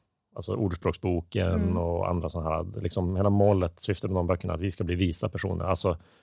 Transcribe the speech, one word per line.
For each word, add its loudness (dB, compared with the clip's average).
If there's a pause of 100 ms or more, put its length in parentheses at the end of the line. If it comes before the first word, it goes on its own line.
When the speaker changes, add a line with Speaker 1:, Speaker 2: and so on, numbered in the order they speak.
(340)
Speaker 1:
Alltså -6
Ordspråksboken -2
Speaker 2:
Mm. 2
Speaker 1:
och 0
andra -2
såna -4
här. -4
Liksom, -2
hela 4
målet, 4
syftet -2
med 0
de 2
böckerna, 0
att -4
vi -2
ska -4
bli -2
visa 0
personer. -4
Alltså 2 (240)